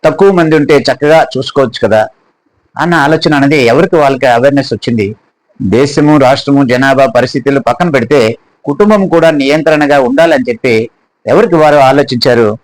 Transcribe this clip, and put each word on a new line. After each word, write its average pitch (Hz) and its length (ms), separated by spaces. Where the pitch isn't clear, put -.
తక్కువ 190 280
మంది 160 240
ఉంటే 147 240
చక్కగా 147 480
చూసుకోవచ్చు 127 500
కదా 107 200
అన్న 170 180
ఆలోచన 151 400
అనేది 139 220
ఎవరికి 139 380
వాళ్ళకి 139 300
అవేర్‌నెస్ 131 480
వచ్చింది. 104 420
దేశము, 143 560
రాష్ట్రము, 139 500
జనాభా 135 380
పరిస్థితులు 127 540
పక్కన 127 300
పెడితే 117 480
కుటుంబం 196 420
కూడా 160 240
నియంత్రణగా 147 680
ఉండాలని 139 500
చెప్పి 117 400
ఎవరికి 170 280
వారు 151 200
ఆలోచించారు. 131 880